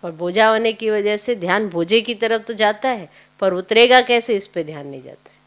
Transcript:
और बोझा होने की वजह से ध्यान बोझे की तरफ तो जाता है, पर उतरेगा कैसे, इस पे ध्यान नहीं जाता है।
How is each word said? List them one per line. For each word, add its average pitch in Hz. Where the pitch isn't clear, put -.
और 170
बोझा 180
होने 220
की 214
वजह 208
से 240
ध्यान 190
बोझे 170
की 226
तरफ 220
तो 226
जाता 214
है, 214
पर 190
उतरेगा 233
कैसे, 240
इस 196
पे 170
ध्यान 151
नहीं 139
जाता -
है। -